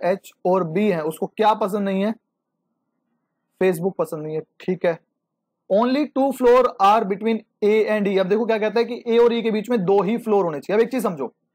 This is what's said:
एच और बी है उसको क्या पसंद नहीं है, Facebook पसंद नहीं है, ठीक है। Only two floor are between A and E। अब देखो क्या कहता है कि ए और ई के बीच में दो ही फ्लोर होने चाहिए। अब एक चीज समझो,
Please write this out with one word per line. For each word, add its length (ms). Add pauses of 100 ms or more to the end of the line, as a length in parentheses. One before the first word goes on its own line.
एच 300 (120)
और 180
बी 260
है 140
उसको 240
क्या 260
पसंद 320
नहीं 180
है, 100 (1500)
Facebook 360
पसंद 260
नहीं 120
है, 60 (180)
ठीक 260
है। 140 (680)
Only 400
two 240
floor 300 (200)
are 200
between 340 (260)
A 120 (140)
and 180
E। 120
अब 80
देखो 180
क्या 120
कहता 220
है 60
कि 220
ए 100
और 160
ई 80
के 100
बीच 180
में 160
दो 160
ही 160
फ्लोर 280
होने 140
चाहिए। 180
अब 60
एक 80
चीज 120
समझो, 300 (220)